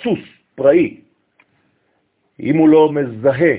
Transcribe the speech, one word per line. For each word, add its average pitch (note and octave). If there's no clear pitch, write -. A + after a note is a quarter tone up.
סוס A3+
פראי. C#3
אם C#3
הוא D#3+
לא D#3
מזהה C3+